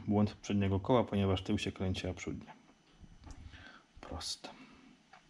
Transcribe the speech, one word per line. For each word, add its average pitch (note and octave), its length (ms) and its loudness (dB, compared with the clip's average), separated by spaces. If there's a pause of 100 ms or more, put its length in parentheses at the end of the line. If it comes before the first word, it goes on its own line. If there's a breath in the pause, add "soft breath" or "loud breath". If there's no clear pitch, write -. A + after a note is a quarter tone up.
błąd G#2 260 4
przedniego G2 460 2
koła, A#2+ 240 4
ponieważ G2 400 2
tył G#2 140 0
się F#2+ 140 -2
kręci, F#2+ 360 -2
a F#2 60 -2
przód - 320 -6
nie. - 80 -18 (1500 loud breath)
Proste. - 480 -8 (800 loud breath)